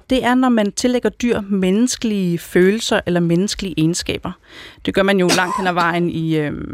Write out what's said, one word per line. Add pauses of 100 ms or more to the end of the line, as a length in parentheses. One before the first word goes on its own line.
(100)
det
er,
når
man
tillægger
dyr
menneskelige
følelser
eller
menneskelige
egenskaber. (540)
Det
gør
man
jo
langt
hen
ad
vejen
i,
øh, (220)